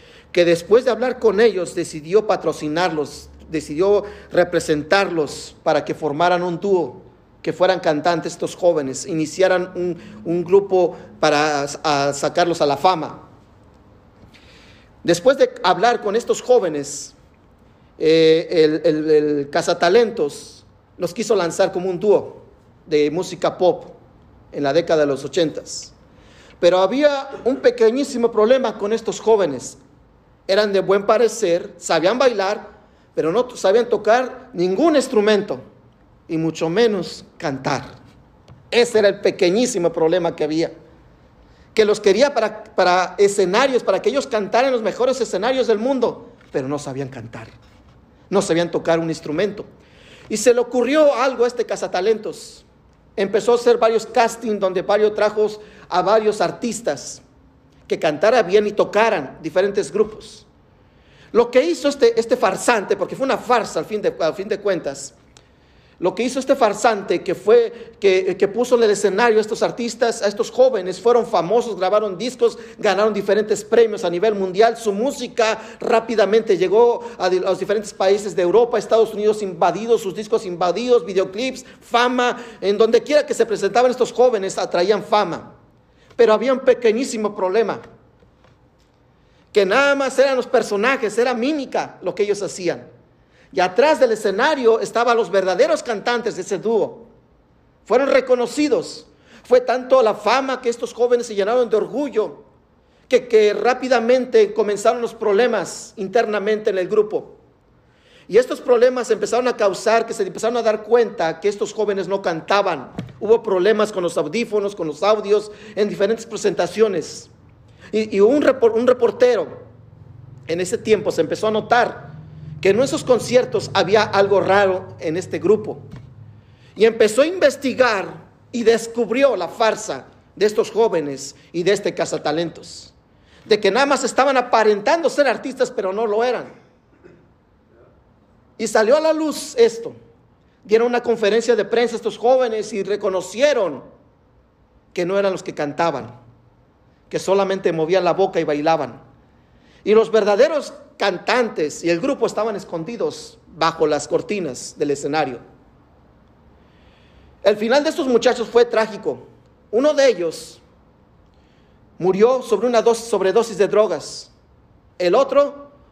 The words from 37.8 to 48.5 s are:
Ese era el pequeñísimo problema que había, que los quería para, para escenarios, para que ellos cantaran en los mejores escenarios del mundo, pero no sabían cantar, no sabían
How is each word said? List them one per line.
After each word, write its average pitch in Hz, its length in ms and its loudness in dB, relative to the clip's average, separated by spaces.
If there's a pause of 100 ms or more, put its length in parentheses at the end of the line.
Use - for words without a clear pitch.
Ese 233 300 2
era 208 100 4
el 196 100 -6
pequeñísimo 190 720 0
problema 170 420 0
que 156 120 -4
había, 156 260 -2 (1000)
que 214 100 2
los 208 160 2
quería 220 340 4
para, 220 300 -2
para 180 540 0
escenarios, 208 640 2
para 185 180 0
que 214 80 2
ellos 269 180 -2
cantaran 220 400 0
en 262 60 0
los 233 80 -2
mejores 240 380 -2
escenarios 226 480 -2
del 220 100 2
mundo, 240 540 -2 (200)
pero 135 180 -4
no 147 100 -4
sabían 135 300 -10
cantar, 117 380 -16 (800)
no 190 120 2
sabían 170 300 0